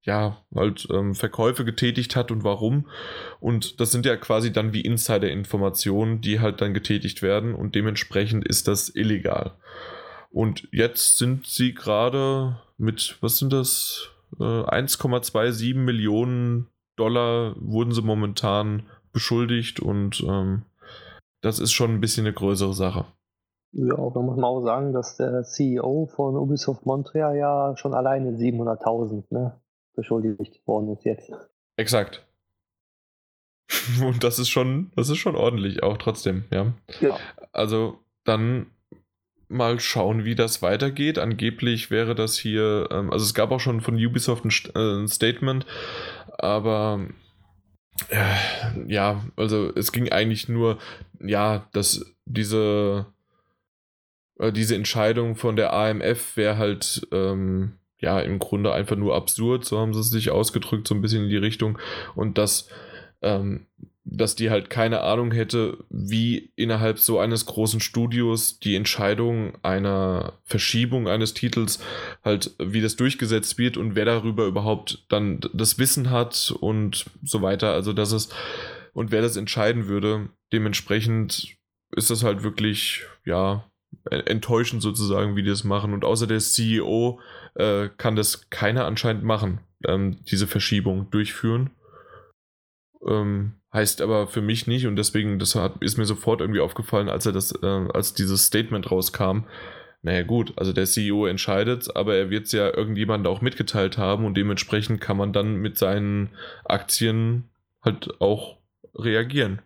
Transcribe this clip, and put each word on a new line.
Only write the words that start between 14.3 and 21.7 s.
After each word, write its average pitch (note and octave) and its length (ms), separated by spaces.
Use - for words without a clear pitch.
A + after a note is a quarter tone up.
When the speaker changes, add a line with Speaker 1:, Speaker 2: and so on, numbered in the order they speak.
Speaker 1:
Äh, A2+ 260
eins - 340
Komma B2 240
zwei A#2 280
sieben B2 360
Millionen A#2+ 800
Dollar A#2 640
wurden A2+ 340
sie A2+ 100
momentan G#2+ 800
beschuldigt A#2 680
und, G2+ 480
ähm, F#2+ 380
das A2 180
ist A2 140